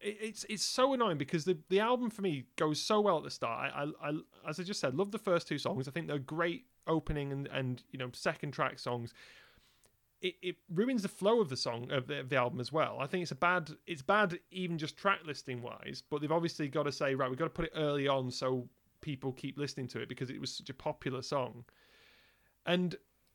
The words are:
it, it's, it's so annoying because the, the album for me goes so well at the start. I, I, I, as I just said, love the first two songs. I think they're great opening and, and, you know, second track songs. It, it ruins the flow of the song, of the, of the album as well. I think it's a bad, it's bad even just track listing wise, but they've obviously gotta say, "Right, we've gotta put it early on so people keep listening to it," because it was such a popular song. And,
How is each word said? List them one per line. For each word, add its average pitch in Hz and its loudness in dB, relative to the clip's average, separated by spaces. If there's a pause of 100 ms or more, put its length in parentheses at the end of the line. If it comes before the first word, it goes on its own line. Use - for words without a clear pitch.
it, 208 -4
it's, 220 -8
it's 214 -2
so 269 4
annoying 220 4
because 143 0
the, 180 2 (120)
the 185 6
album 233 2
for 196 -8
me 147 0 (120)
goes 151 4
so 214 4
well 196 6
at 143 -4
the 139 -8
start. 127 -2
I, 143 -2 (180)
I, 147 -2
I, - 0 (360)
as 156 -6
I 185 -4
just 196 -6
said, 131 2
love 202 0
the 220 -2
first 175 2
two 151 -2
songs. 131 -2
I 135 -10
think 160 -4
they're 147 0
great 165 -2 (240)
opening 151 2
and, 139 -4
and, 127 -2 (120)
you 131 -8
know, 127 -6
second 156 -2
track 131 -2
songs. 120 -4 (1080)
It, 185 -4
it 180 -4 (180)
ruins 240 2
the 196 -2
flow 226 4
of 180 2
the 131 -4
song, 120 -4
of 127 0
the, 147 -4
of 131 -8
the 143 2
album 123 4
as 120 -6
well. 143 2
I 139 -2
think 180 -2
it's 165 -4
a 131 -6
bad, 175 2 (160)
it's 151 -6
bad 196 4 (120)
even 180 -2
just 151 -4
track 196 2
listing 135 -6
wise, 120 -10
but 147 0
they've 147 0
obviously 165 0
gotta 143 0
say, 139 0
"Right, 131 0
we've 127 -2
gotta 165 0
put 165 -4
it - -8
early 143 2
on 135 2
so 127 0 (320)
people 135 -4
keep 135 -8
listening 139 -4
to 117 -6
it," 120 -6
because 127 -6
it 135 -8
was 135 -6
such - -10
a 135 -8
popular 135 -4
song. 123 -2 (1040)
And, 180 2 (380)